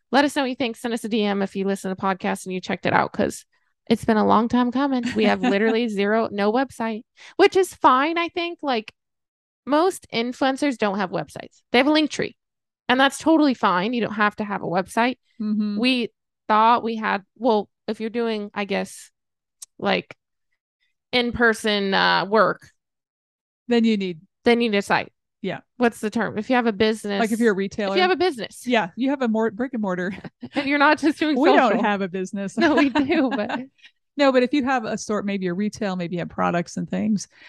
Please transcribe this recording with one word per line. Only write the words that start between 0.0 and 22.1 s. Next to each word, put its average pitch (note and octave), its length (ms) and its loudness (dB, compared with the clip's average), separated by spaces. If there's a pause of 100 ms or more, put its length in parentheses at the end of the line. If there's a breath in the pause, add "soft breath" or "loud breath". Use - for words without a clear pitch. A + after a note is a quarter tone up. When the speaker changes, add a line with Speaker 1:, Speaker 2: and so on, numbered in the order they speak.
Speaker 1:
let C#4 140 4
us C#4 100 -2
know D4 60 -2
what B3+ 80 -2
you C4 60 -6
think. A#3 220 -4
Send A#3 180 -6
us - 80 -6
a A3 60 -6
D G#3 140 0
M G3+ 200 0
if F#3+ 120 -6
you G3 80 -2
listen G3 280 -4
to F#3 40 -6
the - 60 -16
podcast F#3+ 460 -4
and F#3 80 -8
you F#3 40 -6
checked - 280 -6
it - 60 0
out, - 200 2
'cause - 320 -4 (420)
it's A3+ 160 0
been A3 140 2
a G#3 80 2
long G#3 220 4
time B3 240 0
coming. C4 320 -2 (120)
We G#3+ 100 2
have G3+ 180 0
literally A3 440 2
Speaker 2:
<laughs> - 20 -4
Speaker 1:
zero, G#3 420 0
no G3+ 200 0
website, A#3 520 -4 (320 loud breath)
which G4 200 4
is F#4 160 2
fine. D4 460 4
I E4+ 120 -2
think, E4+ 340 -6
like, B3 280 -4 (720)
most D#4 480 0
influencers C4 680 -2
don't G3+ 180 0
have F#3 140 -4
websites. - 500 -10 (100)
They A#3 60 4
have B3+ 100 4
a D4+ 40 4
Linktree, D4+ 420 0 (540)
and B3+ 120 2
that's C4+ 200 2
totally D4+ 340 4
fine. G3+ 400 0
You A#3+ 80 -2
don't G#3 140 -4
have G#3 220 0
to G#3+ 60 -6
have G3+ 200 -6
a - 40 -6
website. A3+ 520 -2 (200)
Speaker 2:
Mm-hmm. G#3 380 -2
Speaker 1:
We B3 320 0 (380)
thought A3+ 360 4
we A3+ 120 -4
had, G3+ 280 -4 (140)
well, G#3+ 320 0 (180)
if A3 140 -8
you're A3 80 -6
doing, A3 460 -4
I G3+ 100 -4
guess, F#3+ 460 -8 (640)
like, - 400 -4 (960)
in-person, A3+ 840 0
uh, F3+ 320 2